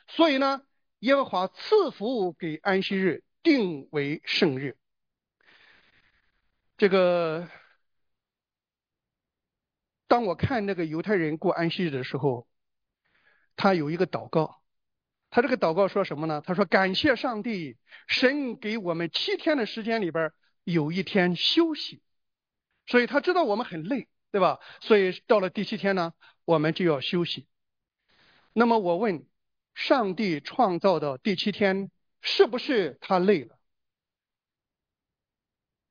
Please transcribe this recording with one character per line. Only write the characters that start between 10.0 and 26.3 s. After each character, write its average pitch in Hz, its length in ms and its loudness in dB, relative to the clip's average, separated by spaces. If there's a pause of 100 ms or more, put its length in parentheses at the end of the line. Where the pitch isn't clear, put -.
当 240 180 2
我 175 100 -2
看 220 320 -2
那 196 80 -2
个 175 100 -4
犹 156 160 -6
太 202 140 -2
人 160 240 -2
过 185 140 0
安 170 180 -2
息 185 140 -4
日 160 60 -2
的 127 140 -6
时 139 140 -8
候， 123 280 -2 (1080)
他 196 160 2
有 156 180 -2
一 170 60 -4
个 180 100 0
祷 117 220 -8
告。 - 320 -4 (720)
他 240 100 2
这 240 80 2
个 254 80 0
祷 165 160 0
告 185 160 2
说 190 160 -2
什 147 140 -10
么 156 80 -4
呢？ 151 180 -4
他 185 80 -4
说 185 140 0
：“感 190 280 2
谢 262 220 2
上 226 260 -6
帝， 180 360 -8 (300)
神 262 500 0
给 214 180 -6
我 175 160 -4
们 170 180 -4
七 - 260 -4
天 311 200 0
的 240 80 -2
时 220 180 -10
间 226 200 -2
里 170 80 -2
边 160 140 -2
儿 156 100 -6 (300)
有 160 260 0
一 180 140 -4
天 175 320 2
休 330 380 2
息。” - 280 -14 (840)
所 247 120 4
以 240 60 2
他 269 140 0
知 359 120 0
道 349 120 4
我 208 100 0
们 233 100 -2
很 156 200 -10
累， 240 240 -4 (240)
对 202 80 2
吧？ 160 180 2 (220)
所 214 180 4
以 185 300 0
到 220 100 6
了 185 100 0
第 196 140 -4
七 208 140 -6
天 196 180 0
呢， 170 180 -2 (320)